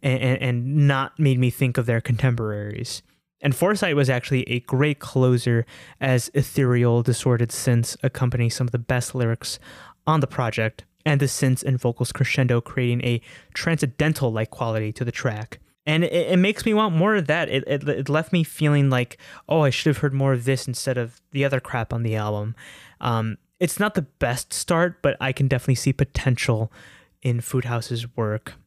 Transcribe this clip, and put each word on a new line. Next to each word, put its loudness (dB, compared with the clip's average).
and, 0
and, 0
and 2
not 0
made 4
me 4
think 0
of 0
their 0
contemporaries. -2
And 0
Foresight 0
was 4
actually 0
a -4
great 0
closer, 2
as 0
ethereal, 2
distorted 0
synths 0
accompany 0
some -2
of -4
the -2
best -4
lyrics -2
on 4
the 0
project, -4
and 2
the 2
synths 0
and -2
vocals -2
crescendo, 0
creating -2
a 0
transcendental-like -2
quality -4
to -6
the -6
track. -6
And 2
it, 0
it 2
makes 2
me 2
want 2
more 4
of 0
that. 0
It, 0
it, -2
it -2
left 0
me 4
feeling 2
like, 0
"Oh, 2
I 6
should 0
have 2
heard 0
more 2
of -2
this 0
instead -4
of -6
the 0
other 0
crap -6
on -2
the 0
album." -4
Um, -2
it's -2
not 0
the -2
best -4
start, 0
but 0
I -2
can 0
definitely 0
see -2
potential -2
in -2
Food -4
House's -6
work. -4